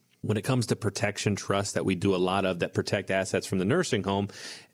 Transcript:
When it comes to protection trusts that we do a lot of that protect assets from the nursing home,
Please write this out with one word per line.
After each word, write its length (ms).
When 140
it 60
comes 260
to 80
protection 600
trusts 380
that 120
we 100
do 200
a 20
lot 260
of 160
that 140
protect 380
assets 340
from 140
the 60
nursing 380
home, 240